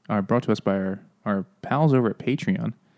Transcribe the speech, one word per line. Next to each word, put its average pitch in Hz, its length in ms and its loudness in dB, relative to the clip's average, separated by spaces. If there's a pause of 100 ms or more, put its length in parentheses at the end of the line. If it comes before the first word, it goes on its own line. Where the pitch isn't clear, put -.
are 104 140 0
brought 113 220 0
to - 80 0
us 104 80 0
by 98 160 0
our, 95 240 -4 (260)
our 98 200 0 (160)
pals 147 320 2
over 120 160 4
at - 80 -4
Patreon, 117 560 -2 (240)